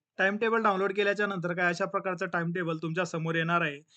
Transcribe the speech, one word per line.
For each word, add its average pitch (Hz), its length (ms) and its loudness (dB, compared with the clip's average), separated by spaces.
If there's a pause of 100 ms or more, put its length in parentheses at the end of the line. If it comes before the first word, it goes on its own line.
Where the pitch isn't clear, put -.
(180)
टाइमटेबल 214 440 2
डाउनलोड 196 300 2
केल्याच्या 202 340 2
नंतर 175 280 -2
काय 180 140 2
अशा 175 180 0
प्रकारचा 190 400 -4
टाइमटेबल 170 520 -2
तुमच्या 170 260 -2
समोर 165 300 -4
येणार 165 260 2
आहे. 147 200 -4 (160)